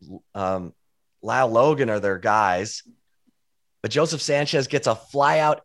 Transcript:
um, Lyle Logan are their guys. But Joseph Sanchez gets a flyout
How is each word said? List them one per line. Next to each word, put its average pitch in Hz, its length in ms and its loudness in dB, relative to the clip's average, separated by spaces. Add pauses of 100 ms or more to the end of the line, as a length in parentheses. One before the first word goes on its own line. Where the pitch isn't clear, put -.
(340)
um, 92 380 -4 (500)
Lyle 120 260 0
Logan 127 420 2
are 104 100 -2
their 98 180 -2
guys. 104 640 0 (1000)
But 117 80 -4
Joseph 151 320 0
Sanchez 143 460 0
gets 143 180 -2
a 113 80 2 (200)
flyout 151 500 2